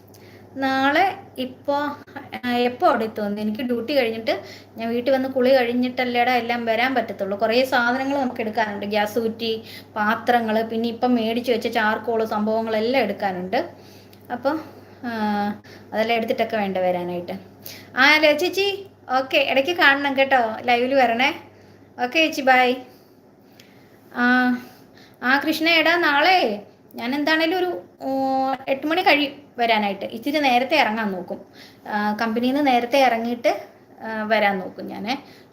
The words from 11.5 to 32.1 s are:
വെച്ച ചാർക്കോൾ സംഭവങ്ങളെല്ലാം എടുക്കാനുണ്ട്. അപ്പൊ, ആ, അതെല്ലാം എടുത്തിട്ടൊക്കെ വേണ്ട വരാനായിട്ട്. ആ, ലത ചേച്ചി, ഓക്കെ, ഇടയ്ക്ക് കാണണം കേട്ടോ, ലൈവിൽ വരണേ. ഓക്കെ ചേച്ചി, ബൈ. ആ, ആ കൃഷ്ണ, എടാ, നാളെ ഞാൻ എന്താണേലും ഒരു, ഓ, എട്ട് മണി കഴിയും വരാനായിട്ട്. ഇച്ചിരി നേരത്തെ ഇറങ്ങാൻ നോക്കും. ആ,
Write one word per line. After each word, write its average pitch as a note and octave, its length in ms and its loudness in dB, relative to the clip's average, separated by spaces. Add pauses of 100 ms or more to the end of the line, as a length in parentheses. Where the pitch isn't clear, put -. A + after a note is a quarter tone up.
വെച്ച A#3 160 0
ചാർക്കോൾ A3 580 0
സംഭവങ്ങളെല്ലാം A3 800 0
എടുക്കാനുണ്ട്. G3 640 -4 (640)
അപ്പൊ, B3 180 -2 (540)
ആ, B3 60 -8 (840)
അതെല്ലാം A3+ 240 0
എടുത്തിട്ടൊക്കെ A3+ 400 -2
വേണ്ട F#3+ 200 -2
വരാനായിട്ട്. F3+ 560 -2 (640)
ആ, D4 220 6
ലത D4+ 200 6
ചേച്ചി, G4 480 -2 (240)
ഓക്കെ, C4+ 280 0
ഇടയ്ക്ക് C4+ 340 2
കാണണം C#4+ 460 2
കേട്ടോ, C4 440 2
ലൈവിൽ B3 320 0
വരണേ. C4 420 2 (680)
ഓക്കെ B3+ 160 0
ചേച്ചി, D#4 220 0
ബൈ. B3+ 320 4 (1400)
ആ, B3 420 2 (680)
ആ C4+ 240 2
കൃഷ്ണ, D#4 220 0
എടാ, E4 260 4
നാളെ D#4 680 2 (320)
ഞാൻ A#3+ 200 -4
എന്താണേലും D#4+ 420 2
ഒരു, F4+ 240 -2 (200)
ഓ, C4+ 80 -6 (580)
എട്ട് C4+ 200 -2
മണി E4 140 0
കഴിയും D4 560 0
വരാനായിട്ട്. G#3+ 480 0
ഇച്ചിരി B3 340 -4
നേരത്തെ C4 360 2
ഇറങ്ങാൻ A3 360 2
നോക്കും. F3+ 340 -10 (420)
ആ, G#3 340 -2